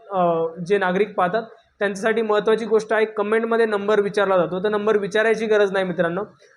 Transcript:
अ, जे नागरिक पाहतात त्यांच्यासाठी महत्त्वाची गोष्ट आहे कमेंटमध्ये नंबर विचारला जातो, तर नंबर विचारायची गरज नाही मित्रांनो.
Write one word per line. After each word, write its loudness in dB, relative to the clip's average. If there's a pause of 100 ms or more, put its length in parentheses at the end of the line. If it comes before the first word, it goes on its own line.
(120)
अ, 0 (180)
जे 0
नागरिक 0
पाहतात 0 (360)
त्यांच्यासाठी -2
महत्त्वाची 0
गोष्ट 0
आहे 2
कमेंटमध्ये 0
नंबर 0
विचारला 0
जातो, 0
तर 0
नंबर 0
विचारायची 0
गरज 2
नाही 0
मित्रांनो. -2 (320)